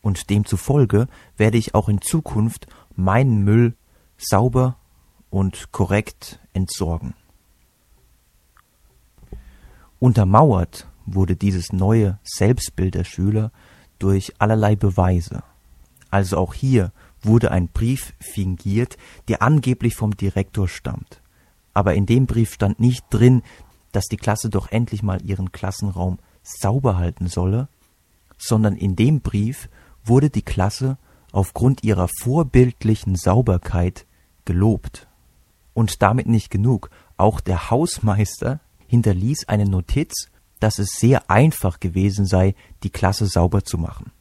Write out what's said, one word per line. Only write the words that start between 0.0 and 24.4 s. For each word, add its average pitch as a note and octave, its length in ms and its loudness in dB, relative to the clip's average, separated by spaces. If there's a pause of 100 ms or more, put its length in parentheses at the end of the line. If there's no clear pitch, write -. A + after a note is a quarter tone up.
Und G2+ 280 -4
demzufolge G#2 760 0 (280)
werde A2 220 2
ich - 160 -4
auch G#2+ 140 2
in G#2 120 0
Zukunft - 680 -4 (300)
meinen G#2 480 2
Müll A#2 300 4 (420)
sauber B2+ 600 0 (520)
und - 440 -4
korrekt - 680 -4 (120)
entsorgen.“ E2 640 -4 (2750)
Untermauert G#2+ 880 4 (180)
wurde F#2+ 320 0
dieses F#2+ 380 -2
neue G2+ 480 2
Selbstbild - 720 -2
der F2+ 100 -2
Schüler G#2+ 480 -2 (460)
durch F#2+ 420 0
allerlei G#2+ 360 2
Beweise. F2+ 680 0 (680)
Also F#2+ 280 0
auch F2+ 160 -4
hier B2+ 380 0 (280)
wurde A2 300 2
ein F2+ 180 0
Brief - 500 -4
fingiert, G2 800 -6 (320)
der G#2+ 140 -2
angeblich B2+ 520 0
vom G#2 220 -4
Direktor G2 520 -2
stammt. - 520 -10 (540)
Aber F#2+ 200 2
in G2+ 120 2
dem B2+ 200 4
Brief A2+ 280 -2
stand G#2 260 -2
nicht B2 300 2
drin, A#2+ 320 4 (500)
dass G2 140 -2
die G#2+ 100 -6
Klasse A2 320 -4